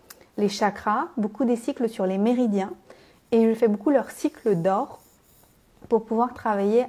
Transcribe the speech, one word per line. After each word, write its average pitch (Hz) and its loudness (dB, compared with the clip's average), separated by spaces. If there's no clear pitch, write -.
les 208 2
chakras, 214 -2
beaucoup 214 -2
des 240 2
cycles 233 -4
sur 208 -4
les 190 -2
méridiens. 214 0
Et 226 6
je 226 2
fais 226 2
beaucoup 214 0
leurs 262 2
cycles 240 -2
d'or 190 -2
pour 226 2
pouvoir 240 -2
travailler 214 0